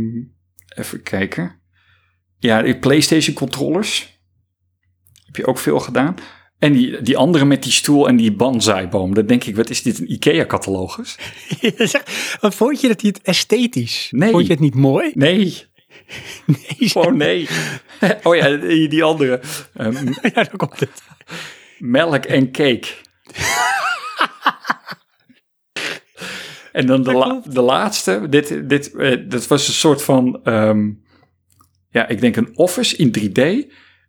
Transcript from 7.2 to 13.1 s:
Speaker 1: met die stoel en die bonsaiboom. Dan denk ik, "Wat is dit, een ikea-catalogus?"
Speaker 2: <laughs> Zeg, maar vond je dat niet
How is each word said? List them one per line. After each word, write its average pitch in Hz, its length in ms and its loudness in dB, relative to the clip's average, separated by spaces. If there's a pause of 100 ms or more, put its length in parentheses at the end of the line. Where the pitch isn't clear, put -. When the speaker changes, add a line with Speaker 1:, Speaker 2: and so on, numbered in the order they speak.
Speaker 1:
met 139 180 4
die - 100 -4
stoel 143 360 4
en 123 80 6
die 113 160 4
bonsaiboom. 98 840 0
Dan 104 120 4
denk 120 180 2
ik, 101 120 -8
"Wat 117 140 0
is - 120 -6
dit, 113 160 -2
een 85 140 -8
ikea-catalogus?" 104 1040 -2 (340)
Speaker 2:
<laughs> - 260 -2
Zeg, 233 260 0 (380)
maar 202 120 2
vond 254 280 0
je 262 80 2
dat 220 140 0
niet 202 200 0